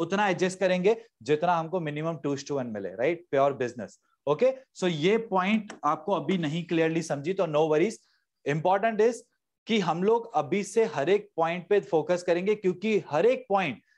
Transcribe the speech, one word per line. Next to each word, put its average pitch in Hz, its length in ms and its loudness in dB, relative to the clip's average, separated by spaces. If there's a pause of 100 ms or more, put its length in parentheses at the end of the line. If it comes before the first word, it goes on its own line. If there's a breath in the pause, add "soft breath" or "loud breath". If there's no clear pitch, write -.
उतना 196 260 0
एडजस्ट 185 300 -2
करेंगे 185 380 2 (260 loud breath)
जितना 151 320 2
हमको 165 260 -2
minimum 156 400 -4
two 143 160 -2
is 139 80 -10
to 143 120 -4
one 123 180 -4
मिले, 98 140 -6
राइट? 139 420 -2
प्योर 139 220 2
बिजनेस। 113 460 -8 (280)
ओके, 185 260 2 (240 loud breath)
so 185 120 -2
ये 175 280 2 (140)
पॉइंट 196 420 0 (120)
आपको 160 280 -2
अभी 170 260 0
नहीं 160 280 -4
क्लियरली 165 360 0
समझी 147 320 -4
तो 185 120 0
no 156 220 2
worries। 156 300 0 (480)
Important 196 540 0
is 233 220 2 (440)
कि 220 120 2
हम 175 260 0
लोग 226 300 0
अभी 151 300 0
से 220 200 0 (100)
हर 143 160 0
एक 208 260 2
पॉइंट 165 320 -2
पे 202 120 4
फोकस 175 420 0
करेंगे, 180 320 0
क्योंकि 202 440 0 (120)
हर 160 160 2
एक 247 220 2
पॉइंट 180 340 -2 (160)